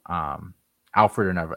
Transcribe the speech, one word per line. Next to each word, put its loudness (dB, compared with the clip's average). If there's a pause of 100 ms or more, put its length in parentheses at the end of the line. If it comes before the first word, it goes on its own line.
um, -6 (400)
Alfred 4
or 0
never, -4